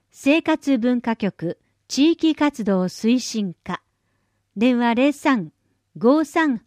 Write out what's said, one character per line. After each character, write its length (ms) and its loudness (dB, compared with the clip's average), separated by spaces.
生 320 0
活 340 0
文 240 -2
化 140 -4
局 420 -6
地 240 2
域 240 0
活 280 -2
動 200 0
推 340 0
進 380 -6
課、 260 -12
電 220 2
話 160 0
零 180 2
三 400 -2
五 260 2
三 440 -2